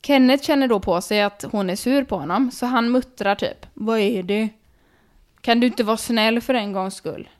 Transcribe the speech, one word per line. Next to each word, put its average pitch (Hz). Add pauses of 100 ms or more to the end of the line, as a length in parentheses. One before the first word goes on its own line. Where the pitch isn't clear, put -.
Kenneth 269
känner 277
då 220
på 180
sig 208
att 202
hon 196
är 180
sur 262
på 220
honom, 220
så -
han 240
muttrar 208
typ: -
"Vad 220
är 196
det? 214 (920)
Kan 233
du 247
inte 240
vara 220
snäll 226
för 254
en 208
gångs 190
skull?" - (100)